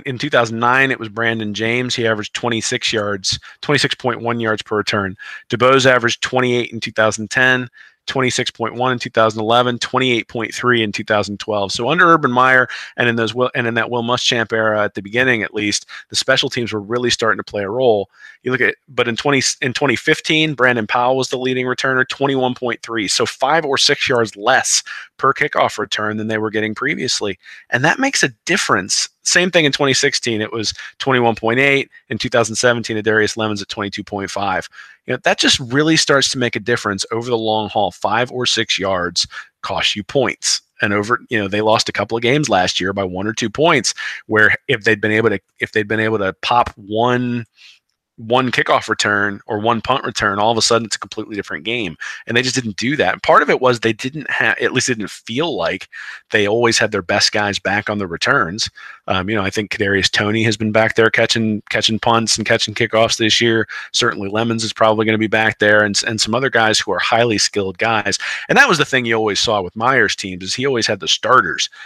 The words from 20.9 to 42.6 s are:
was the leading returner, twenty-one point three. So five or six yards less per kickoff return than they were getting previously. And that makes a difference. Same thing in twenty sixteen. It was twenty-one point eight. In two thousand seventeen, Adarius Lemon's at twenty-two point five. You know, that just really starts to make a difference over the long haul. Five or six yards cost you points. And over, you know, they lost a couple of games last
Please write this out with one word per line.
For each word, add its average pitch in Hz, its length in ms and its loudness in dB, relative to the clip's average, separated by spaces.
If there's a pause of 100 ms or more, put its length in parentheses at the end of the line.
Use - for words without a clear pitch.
was 127 120 -2
the 131 100 -4
leading 127 260 -2
returner, 127 420 0
twenty-one 135 460 0
point 120 300 -6
three. 113 240 -4
So 113 180 0
five 151 400 0
or 135 100 -2
six - 320 0
yards 117 280 0
less 113 480 4 (340)
per 135 160 2
kickoff - 460 0
return 107 380 -4
than 107 100 -4
they 110 100 -2
were 107 140 -2
getting 107 240 -2
previously. 127 640 -4 (320)
And 123 140 0
that 165 120 2
makes 269 240 -2
a 139 80 2 (160)
difference. 110 640 0 (140)
Same 180 260 2
thing 170 160 4
in 139 60 4
twenty 135 240 2
sixteen. 110 460 0
It 107 100 -4
was 110 240 -4 (240)
twenty-one 123 340 2
point 113 260 0
eight. 139 300 2 (200)
In 113 100 -4
two 127 100 -4
thousand 110 260 2
seventeen, 117 420 0
Adarius 107 380 2
Lemon's 107 280 -2
at - 40 -12
twenty-two 101 360 -8
point 98 260 -8
five. 95 400 -4 (380)
You 123 60 -4
know, 127 100 -4
that 180 160 0
just - 200 2
really 147 380 2
starts 139 320 2
to - 80 -4
make 120 180 -2
a 117 40 -4
difference 104 520 -2
over 117 200 -4
the 117 60 2
long 110 320 0
haul. 104 200 0
Five 113 420 -2
or 123 140 -4
six - 320 -2
yards 90 500 -2 (360)
cost - 320 -2
you 104 80 -6
points. - 580 -2 (220)
And 104 100 0
over, 104 260 0 (100)
you 113 100 0
know, 98 80 -2
they 104 140 0
lost 110 280 2
a - 40 -8
couple 104 220 -4
of 117 60 -4
games 135 260 2
last 92 320 2